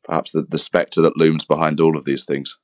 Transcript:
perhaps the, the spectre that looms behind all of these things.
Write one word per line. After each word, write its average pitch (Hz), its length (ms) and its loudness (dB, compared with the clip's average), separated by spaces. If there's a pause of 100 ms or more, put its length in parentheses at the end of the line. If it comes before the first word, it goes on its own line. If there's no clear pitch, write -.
perhaps - 260 -4
the, 80 140 -2
the 80 160 -6
spectre - 420 0
that 80 160 4
looms 80 260 2
behind 78 360 0
all 80 180 4
of 71 80 -10
these 69 180 -4
things. 69 400 -8